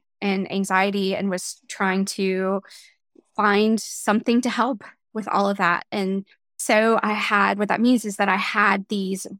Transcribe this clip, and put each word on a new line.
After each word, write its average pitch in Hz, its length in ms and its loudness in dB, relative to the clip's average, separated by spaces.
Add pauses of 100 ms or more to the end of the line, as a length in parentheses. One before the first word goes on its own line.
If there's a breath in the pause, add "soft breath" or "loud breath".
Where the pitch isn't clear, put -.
(200)
and 196 300 -2
anxiety, 190 640 0
and 196 160 -2
was - 380 -6
trying 190 380 -2
to 190 560 -2 (760 loud breath)
find 214 440 2
something 233 600 0
to 247 100 -2
help 233 320 -2 (320)
with 214 140 -8
all 202 200 2
of 202 100 -2
that. 175 340 0
And 196 320 -2 (340 soft breath)
so 226 440 2
I 208 100 0
had, 202 460 0
what 202 100 0
that 208 120 0
means 240 240 4
is 202 120 -6
that 202 120 0
I 190 80 2
had 202 520 0
these 190 400 -4 (100)